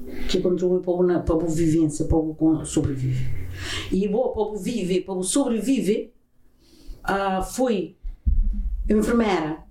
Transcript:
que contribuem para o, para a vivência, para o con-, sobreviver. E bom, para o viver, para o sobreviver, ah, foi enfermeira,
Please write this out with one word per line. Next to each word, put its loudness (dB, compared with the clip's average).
que 2
contribuem 2
para -2
o, 2
para 0
a 0
vivência, 2
para 2
o 0
con-, 2
sobreviver. 0
E 0
bom, 0
para -2
o -6
viver, -2
para -6
o -2
sobreviver, 0
ah, 0
foi -2
enfermeira, 2